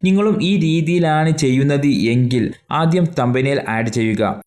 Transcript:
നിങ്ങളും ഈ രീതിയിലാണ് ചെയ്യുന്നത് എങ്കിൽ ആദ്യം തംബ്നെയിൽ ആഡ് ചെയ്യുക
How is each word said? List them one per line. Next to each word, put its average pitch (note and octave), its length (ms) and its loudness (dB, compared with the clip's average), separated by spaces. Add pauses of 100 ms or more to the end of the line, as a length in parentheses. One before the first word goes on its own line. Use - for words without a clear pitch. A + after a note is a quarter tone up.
നിങ്ങളും G3+ 300 2 (120)
ഈ - 20 2 (160)
രീതിയിലാണ് D#3+ 640 0 (120)
ചെയ്യുന്നത് C#3 440 2 (260)
എങ്കിൽ B2 300 2 (360)
ആദ്യം E3 260 2 (140)
തംബ്നെയിൽ C3 400 0 (160)
ആഡ് A#2 220 -2
ചെയ്യുക A2 360 0 (120)